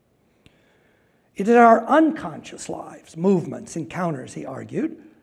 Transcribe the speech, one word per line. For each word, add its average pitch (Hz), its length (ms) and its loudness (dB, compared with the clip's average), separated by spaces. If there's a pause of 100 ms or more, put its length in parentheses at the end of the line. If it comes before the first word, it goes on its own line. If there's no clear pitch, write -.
(1400)
It 196 120 -4
is 233 80 4
our 233 320 6
unconscious 277 800 0
lives, - 480 -14
movements, 170 600 -2
encounters, 160 560 -8
he 147 120 -14
argued, 135 560 -8 (220)